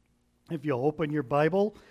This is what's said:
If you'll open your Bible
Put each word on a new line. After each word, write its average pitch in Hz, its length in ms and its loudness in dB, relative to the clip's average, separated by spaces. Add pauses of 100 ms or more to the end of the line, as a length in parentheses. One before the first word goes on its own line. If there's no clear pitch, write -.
(520)
If 151 120 -6
you'll 135 220 0
open 151 260 -2
your 151 120 -2
Bible 160 520 2 (160)